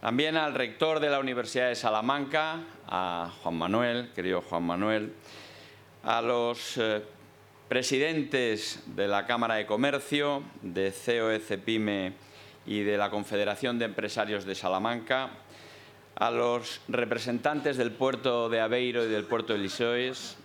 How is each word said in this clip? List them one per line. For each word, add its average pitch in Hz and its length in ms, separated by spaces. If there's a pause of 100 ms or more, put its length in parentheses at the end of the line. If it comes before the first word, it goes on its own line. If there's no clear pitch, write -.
también 143 360
al 151 180
rector 147 460
de 147 80
la 143 100
Universidad 123 500
de 120 60
Salamanca, 139 840 (260)
a 87 460 (100)
Juan 85 140
Manuel, 117 580
querido 90 280
Juan 85 200
Manuel, 107 520 (920)
a 117 160
los, 120 560
eh, 110 260 (640)
presidentes 131 1160 (120)
de 98 140
la 101 180
Cámara 117 280
de 104 120
Comercio, 139 760 (160)
de 95 320
C 117 300
O 113 100
E, 110 80
cepime 104 720 (540)
y 104 160
de 104 160
la 101 120
Confederación 104 680
de 117 80
Empresarios 104 580
de 95 100
Salamanca, 113 760 (840)
a 113 160
los 120 580
representantes 123 920
del 120 120
puerto 120 600
de 113 100
Aveiro 120 440
y 113 40
del 107 160
puerto 113 300
de 104 60
Lixoes. 120 840